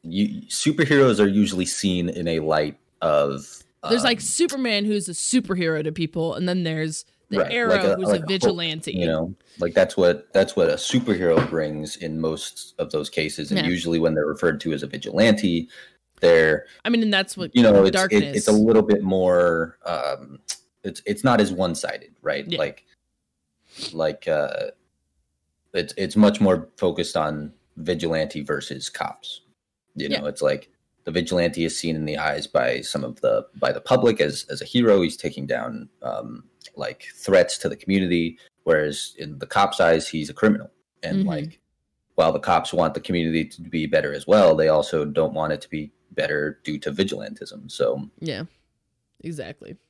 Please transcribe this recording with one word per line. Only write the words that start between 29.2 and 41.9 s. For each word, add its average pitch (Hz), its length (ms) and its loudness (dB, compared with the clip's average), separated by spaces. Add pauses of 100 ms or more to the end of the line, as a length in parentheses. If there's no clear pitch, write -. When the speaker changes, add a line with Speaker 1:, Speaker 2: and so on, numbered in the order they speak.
Speaker 1:
You 71 140 -6
Speaker 2:
Yeah. - 120 -2
Speaker 1:
know, 73 60 -10
it's 71 140 -6
like 71 280 -2 (360)
the 82 60 -8
vigilante 85 520 -2
is 80 140 -2
seen 82 180 -4
in 78 100 -4
the 76 120 -6
eyes 76 300 -4
by 62 340 0
some - 220 -6
of - 180 -10
the, 57 240 0 (100)
by - 160 -2
the - 100 -6
public 120 380 2
as, 73 300 -2
as - 120 -10
a - 40 -10
hero. 110 360 4
He's 80 160 0
taking 71 300 -8
down, 60 420 -6 (120)
um, 57 420 -10 (360)
like, - 240 -10 (120)
threats 92 440 2
to 90 100 -4
the - 60 -6
community, 87 640 0 (240)
whereas 76 560 0
in 73 180 -12
the 69 80 -10
cop's - 340 0
eyes, 82 280 4
he's 76 220 -6
a - 40 -14
criminal. - 380 0 (320)
And, 190 160 -2
Speaker 2:
Mm-hmm. 190 80 0
Speaker 1:
like, 160 320 -6 (560)